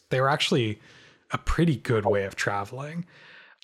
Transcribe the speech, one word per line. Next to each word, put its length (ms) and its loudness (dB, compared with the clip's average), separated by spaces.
They 100 2
were 80 2
actually 500 0
a 60 -6
pretty 400 2
good 280 0
way 200 2
of 100 -10
traveling. 680 -6